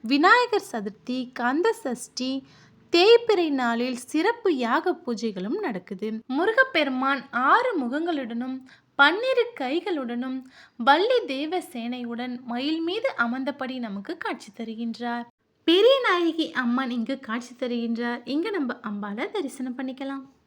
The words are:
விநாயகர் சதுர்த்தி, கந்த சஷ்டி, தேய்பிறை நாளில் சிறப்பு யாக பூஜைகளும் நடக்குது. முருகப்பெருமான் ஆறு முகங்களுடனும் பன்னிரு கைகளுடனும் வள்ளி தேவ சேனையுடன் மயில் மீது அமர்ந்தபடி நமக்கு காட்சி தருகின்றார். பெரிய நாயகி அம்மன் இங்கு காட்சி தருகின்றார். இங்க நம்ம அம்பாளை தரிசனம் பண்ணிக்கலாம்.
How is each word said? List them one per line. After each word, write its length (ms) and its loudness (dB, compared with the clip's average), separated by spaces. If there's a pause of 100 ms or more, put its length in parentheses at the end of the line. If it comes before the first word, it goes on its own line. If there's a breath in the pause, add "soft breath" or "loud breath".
விநாயகர் 680 4
சதுர்த்தி, 480 -6 (140)
கந்த 340 0 (140)
சஷ்டி, 500 -6 (640 loud breath)
தேய்பிறை 580 6
நாளில் 540 0
சிறப்பு 520 0
யாக 460 0
பூஜைகளும் 560 -4
நடக்குது. 500 -6 (180)
முருகப்பெருமான் 960 0 (240)
ஆறு 320 4
முகங்களுடனும் 760 -4 (420 loud breath)
பன்னிரு 440 4 (160)
கைகளுடனும் 760 -4 (440 loud breath)
வள்ளி 360 6 (100)
தேவ 340 -2 (120)
சேனையுடன் 640 -8 (120)
மயில் 360 -2
மீது 280 -2 (140)
அமர்ந்தபடி 560 -4
நமக்கு 380 -8
காட்சி 340 -8
தருகின்றார். 760 -8 (420)
பெரிய 360 8
நாயகி 420 2 (160)
அம்மன் 360 -2
இங்கு 220 -4
காட்சி 360 -6
தருகின்றார். 680 -4
இங்க 240 -2
நம்ம 280 -4 (120)
அம்பாளை 420 -6
தரிசனம் 480 -6
பண்ணிக்கலாம். 440 -8 (240)